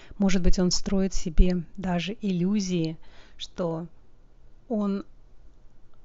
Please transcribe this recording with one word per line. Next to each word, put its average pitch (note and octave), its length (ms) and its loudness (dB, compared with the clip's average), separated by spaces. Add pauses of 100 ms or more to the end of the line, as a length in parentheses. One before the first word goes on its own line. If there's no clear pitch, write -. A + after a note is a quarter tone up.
(180)
может F#3+ 240 4
быть, F3+ 160 8
он F3+ 140 2
строит F#3+ 420 0
себе F3+ 500 4 (140)
даже F3+ 440 -4
иллюзии, F3+ 760 -2 (400)
что E3+ 500 -8 (800)
он G3+ 360 -4 (1000)